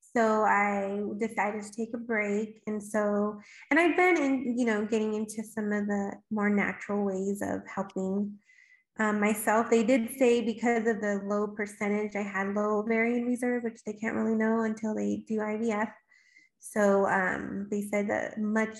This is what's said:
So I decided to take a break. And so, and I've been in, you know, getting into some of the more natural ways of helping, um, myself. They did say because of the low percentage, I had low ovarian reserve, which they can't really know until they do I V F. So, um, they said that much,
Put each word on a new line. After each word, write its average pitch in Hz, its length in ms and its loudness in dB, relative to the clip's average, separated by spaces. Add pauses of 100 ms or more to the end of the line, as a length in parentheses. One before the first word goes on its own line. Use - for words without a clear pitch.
So 220 420 2
I 202 600 2 (160)
decided 214 440 -2
to - 80 -12
take 226 240 -6
a 240 40 -6
break. 214 680 -2
And 214 160 -4
so, 208 560 0 (320)
and 285 80 4
I've 339 180 4
been 359 240 4
in, 262 380 0
you 254 60 2
know, 214 220 2
getting 214 280 0
into 214 300 -6
some 214 280 -4
of 208 140 0
the 202 280 -2 (180)
more 208 180 2
natural 202 540 0
ways 196 380 -2
of 190 180 -2 (120)
helping, 196 680 -4 (600)
um, 214 220 0
myself. 214 500 2
They 226 140 6
did 233 340 2
say 240 220 6
because 226 480 0
of 208 120 0
the 202 260 0
low 208 220 0
percentage, 208 680 -4
I 202 60 -2
had 196 320 -4
low 208 260 2
ovarian 233 460 0
reserve, 247 360 0
which 233 220 -8
they 214 80 -8
can't 214 240 -4
really 220 180 0
know 220 280 2
until 220 320 -2
they 208 340 -2
do 214 140 -2
I 214 160 -4
V 226 120 0
F. 214 200 -2 (680)
So, 196 480 4
um, 190 640 0
they 208 120 -2
said 208 260 -2
that - 320 -2
much, 214 400 0